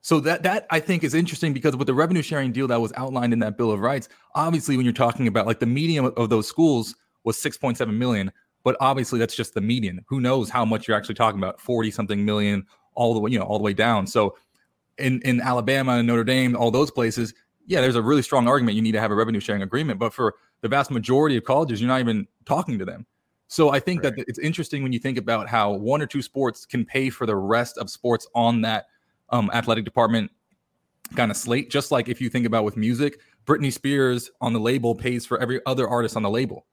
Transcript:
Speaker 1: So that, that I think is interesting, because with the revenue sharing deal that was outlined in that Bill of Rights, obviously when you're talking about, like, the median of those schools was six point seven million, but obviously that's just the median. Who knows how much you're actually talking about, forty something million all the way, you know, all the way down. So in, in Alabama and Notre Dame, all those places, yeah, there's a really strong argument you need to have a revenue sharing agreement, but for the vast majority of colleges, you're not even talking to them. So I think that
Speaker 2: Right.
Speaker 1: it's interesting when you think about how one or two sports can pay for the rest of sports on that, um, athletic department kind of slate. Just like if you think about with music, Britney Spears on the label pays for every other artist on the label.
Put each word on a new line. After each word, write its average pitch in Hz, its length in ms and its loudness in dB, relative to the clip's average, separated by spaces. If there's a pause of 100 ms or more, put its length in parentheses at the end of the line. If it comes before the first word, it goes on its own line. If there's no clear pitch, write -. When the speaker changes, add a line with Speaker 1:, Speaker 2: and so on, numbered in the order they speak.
Speaker 1:
So 156 200 2
that, 165 220 -2
that 202 260 0
I 165 100 2
think 170 240 0
is 135 100 -2
interesting, 165 380 0
because 135 240 0
with 131 120 -2
the 135 60 0
revenue 160 280 2
sharing 135 320 -4
deal 135 140 -2
that 120 120 2
was 113 160 -2
outlined 127 380 -2
in 117 60 2
that 107 180 -2
Bill 117 140 2
of 101 100 0
Rights, 123 260 0 (260)
obviously 151 440 0
when 127 80 2
you're 117 80 4
talking 120 340 2
about, 101 180 2
like, 113 140 0
the 120 60 0
median 143 400 0 (100)
of 117 140 0
those 110 180 2
schools 147 480 2 (300)
was 113 120 0
six - 200 -6
point 120 200 -2
seven 110 200 -2
million, 113 340 0 (320)
but 127 160 2
obviously 131 400 0
that's 113 160 0
just - 200 -6
the 101 60 0
median. 104 460 -2
Who 135 140 -4
knows 123 280 0
how 123 140 0
much 110 240 -2
you're 110 80 2
actually 104 200 -4
talking 107 240 2
about, 95 200 -4
forty 113 320 -2
something 104 320 -2
million 104 420 0 (280)
all 117 200 2
the 110 60 0
way, 107 120 -2
you 117 80 0
know, 95 60 -2
all 104 120 -2
the 101 60 -2
way 101 100 0
down. 107 340 2
So 107 300 0 (600)
in, 127 260 0
in 123 180 0
Alabama 127 520 0
and 120 140 2
Notre 117 160 2
Dame, 127 320 2
all 117 160 2
those 143 200 2
places, 117 420 -2 (320)
yeah, 175 160 0
there's 127 140 4
a 117 60 2
really 131 200 4
strong 123 260 2
argument 123 280 2
you 110 60 0
need 110 120 0
to 107 80 0
have 107 100 0
a 104 40 0
revenue 110 260 0
sharing 101 220 -4
agreement, 120 360 -4
but 113 140 -2
for 113 220 -2 (260)
the 113 80 -4
vast 135 220 0
majority 131 440 2
of 113 80 -2
colleges, 131 380 0
you're 120 80 0
not 131 100 2
even 110 280 -2 (180)
talking 143 340 -2
to 92 60 -6
them. 98 200 -12 (460)
So 151 200 4
I 139 80 4
think 180 240 -2
that 131 120 0
Speaker 2:
Right. 131 120 -8
Speaker 1:
it's 127 100 -10
interesting 151 460 -4
when 131 100 -2
you 117 60 -2
think 131 180 -4
about 113 320 -2
how 107 220 2
one 117 320 -2
or - 20 -4
two 139 160 -6
sports 131 460 -4
can 120 180 -4
pay 135 240 -2
for 123 160 -6
the 107 100 0
rest 110 440 0
of 104 100 -8
sports - 460 -2
on 117 260 2
that, 110 240 -2 (440)
um, 117 220 0
athletic 113 340 0
department 113 440 2 (840)
kind 117 160 2
of - 60 -4
slate. 120 340 -2
Just 143 200 -2
like 123 180 0
if 120 120 -6
you 123 80 -2
think 123 160 -2
about 110 180 2
with 107 140 -4
music, 120 420 0 (280)
Britney 143 260 2
Spears 131 560 0 (100)
on 120 140 -2
the 117 60 0
label 117 340 0
pays 123 320 -4
for - 140 -2
every 127 260 -4
other 131 220 0
artist 120 280 -2
on 113 60 -2
the 104 80 0
label. 117 420 -4